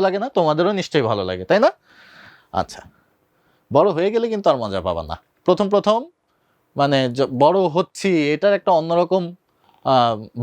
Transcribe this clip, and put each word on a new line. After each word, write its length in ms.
লাগে 180
না? 40
তোমাদেরও 420
নিশ্চয়ই 320
ভালো 180
লাগে, 200
তাই 160
না? 40
আচ্ছা, 200
বড় 240
হয়ে 180
গেলে 200
কিন্তু 180
আর 120
মজা 240
পাবা 220
না। 60
প্রথম 280
প্রথম 240
মানে 220
য-, 140
বড় 160
হচ্ছি, 340
এটার 260
একটা 200
অন্যরকম, 440
আহ, 300